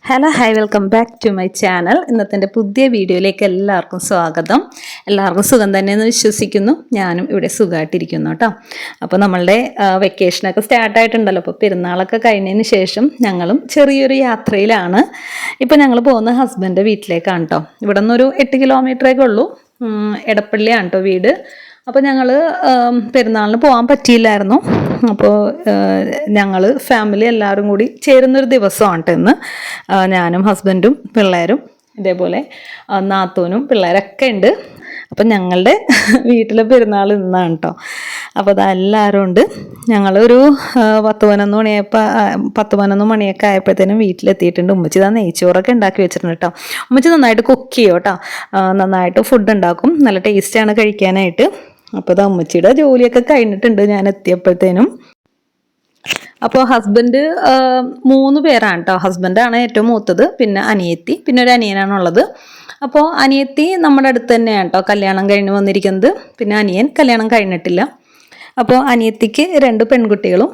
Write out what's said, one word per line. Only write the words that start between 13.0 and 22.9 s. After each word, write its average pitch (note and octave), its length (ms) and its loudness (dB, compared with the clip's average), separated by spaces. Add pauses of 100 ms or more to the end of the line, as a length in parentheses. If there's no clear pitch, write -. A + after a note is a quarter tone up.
ഞങ്ങളും F#3 340 -2 (140)
ചെറിയൊരു C4+ 520 2
യാത്രയിലാണ്. G#3+ 760 0 (640)
ഇപ്പോൾ D4+ 200 4
ഞങ്ങൾ A#3+ 160 2 (100)
പോകുന്ന A#3 320 0
ഹസ്ബൻഡിൻ്റെ F#3+ 480 -2
വീട്ടിലേക്കാണ് F3 600 -4
ട്ടോ. E3 100 -2 (260)
ഇവിടെ G3+ 180 0
നിന്നൊരു A#3+ 240 4 (160)
എട്ട് C4 180 -4
കിലോമീറ്ററൊക്കെ C4 680 2
ഉള്ളൂ, A3 160 0 (380)
ഉം, G#3+ 300 -4 (180)
എടപ്പള്ളിയാണ് G#3+ 640 -2
ട്ടോ F#3+ 60 0 (100)
വീട്. F#3+ 220 0 (560)
അപ്പോൾ C4 200 2
ഞങ്ങൾ, C4 200 0 (420)
ആം, B3 260 2 (180)